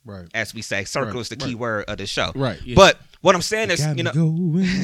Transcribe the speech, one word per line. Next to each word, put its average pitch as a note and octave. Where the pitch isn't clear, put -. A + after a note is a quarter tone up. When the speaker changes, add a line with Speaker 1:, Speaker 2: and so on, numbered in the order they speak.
Speaker 1:
Right. F#2+
Speaker 2:
As A2
we A2
say, G2+
circle A#2
Speaker 1:
Right. B2
Speaker 2:
is -
the A2+
Speaker 1:
Right. C#3
Speaker 2:
key A#2+
word A2
of G#2
the G2
show. -
Speaker 1:
Right, B2+
yeah. B2
Speaker 2:
But -
what F3+
I'm E3+
saying A3
is, D#3+
Speaker 1:
Got D3+
Speaker 2:
you D3
Speaker 1:
me E3
Speaker 2:
know, E3+
Speaker 1:
going E3